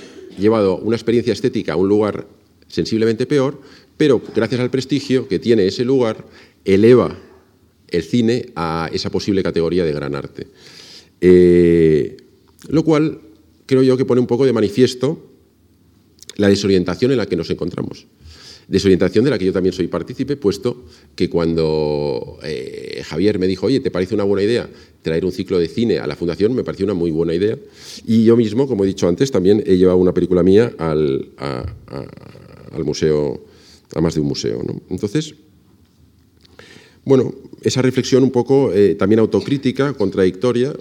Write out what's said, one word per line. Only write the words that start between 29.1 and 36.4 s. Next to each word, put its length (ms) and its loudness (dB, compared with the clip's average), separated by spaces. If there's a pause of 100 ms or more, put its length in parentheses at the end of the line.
también 340 2
he 120 2
llevado 220 4
una 140 4
película 300 2
mía 360 4
al, 580 -2
a, 240 -8 (260)
a, 200 -12 (680)
al 120 -6
museo, 600 0 (500)
a 60 -2
más 160 0
de 40 0
un 60 0
museo, 400 -4
¿no? 240 -8
Entonces, 460 -6 (1700)